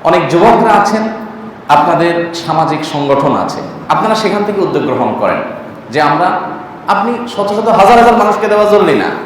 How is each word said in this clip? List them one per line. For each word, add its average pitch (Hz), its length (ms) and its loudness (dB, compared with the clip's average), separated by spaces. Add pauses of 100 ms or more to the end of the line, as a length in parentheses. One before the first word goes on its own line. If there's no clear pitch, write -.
অনেক 175 260 2
যুবকরা 220 440 4
আছেন, 208 280 2 (680)
আপনাদের 170 640 2
সামাজিক 160 520 -2
সংগঠন 143 500 0
আছে, - 260 -6 (280)
আপনারা 202 260 0
সেখান 202 280 -2
থেকে 202 180 -2
উদ্যোগ 143 220 -2
গ্রহণ 120 360 -2
করেন 92 180 0 (540)
যে 143 100 0
আমরা, 175 380 0 (480)
আপনি 214 400 -2
শত 202 200 -4
শত 214 200 -2
হাজার 233 300 4
হাজার 233 200 6
মানুষকে 208 300 0
দেওয়া 208 180 2
জরুরি 190 280 4
না 101 120 0 (200)